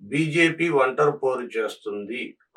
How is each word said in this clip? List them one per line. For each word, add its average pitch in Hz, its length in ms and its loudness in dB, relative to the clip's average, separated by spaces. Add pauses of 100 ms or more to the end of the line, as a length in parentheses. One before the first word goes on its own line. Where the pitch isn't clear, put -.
బీజేపీ 160 680 0
ఒంటరి 143 480 2
పోరు 127 240 0
చేస్తుంది 107 960 -6 (200)